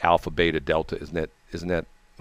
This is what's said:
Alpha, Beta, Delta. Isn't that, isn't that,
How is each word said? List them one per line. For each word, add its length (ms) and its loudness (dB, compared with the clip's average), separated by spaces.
Alpha, 280 4
Beta, 300 2
Delta. 400 -2
Isn't 140 -12
that, 160 -2
isn't 160 -8
that, 180 0